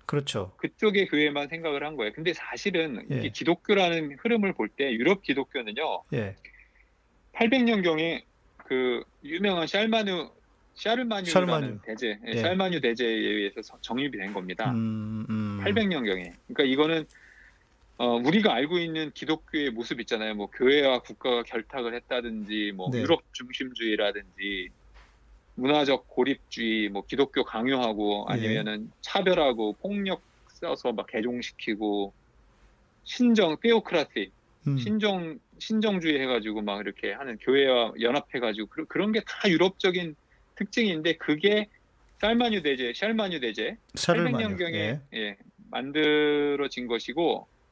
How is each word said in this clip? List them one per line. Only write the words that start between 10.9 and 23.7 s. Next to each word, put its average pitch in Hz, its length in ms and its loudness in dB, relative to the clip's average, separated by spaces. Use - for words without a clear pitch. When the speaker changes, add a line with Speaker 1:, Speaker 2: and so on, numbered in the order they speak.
Speaker 1:
샤르마뉴. 160 560 2
Speaker 2:
대제, 107 460 -4
예, - 40 -6
Speaker 1:
예. 120 60 -2
Speaker 2:
샬마뉴 180 440 0
대제에 117 260 2
의해서 104 540 -2
서-, - 200 -20
정립이 127 360 -4
된 98 160 -6
겁니다. 98 380 -4
Speaker 1:
음, 110 580 -2
음. 107 320 -2
Speaker 2:
팔백 202 260 2
년경에. 101 460 -2
그러니까 - 160 0
이거는, 151 420 2
어, 120 180 2
우리가 160 380 4
알고 151 260 0
있는 160 340 -4
기독교의 147 580 -4
모습 117 300 -6
있잖아요. 110 340 -4
뭐 101 140 -6
교회와 135 500 4
국가가 120 440 -2
결탁을 117 500 -6
했다든지, 107 800 -4
뭐 95 160 -6
Speaker 1:
네. 123 100 0
Speaker 2:
유럽 147 200 4
중심주의라든지, 104 1400 -4